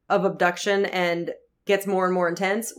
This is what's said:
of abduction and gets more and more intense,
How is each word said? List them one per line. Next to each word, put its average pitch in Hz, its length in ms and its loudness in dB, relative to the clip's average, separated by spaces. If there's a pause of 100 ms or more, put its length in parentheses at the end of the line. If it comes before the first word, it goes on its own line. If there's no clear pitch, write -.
of 185 160 2
abduction 190 640 0
and 170 460 -2 (340)
gets 196 200 2
more 185 180 0
and 180 100 2
more 180 140 2
intense, 196 500 -2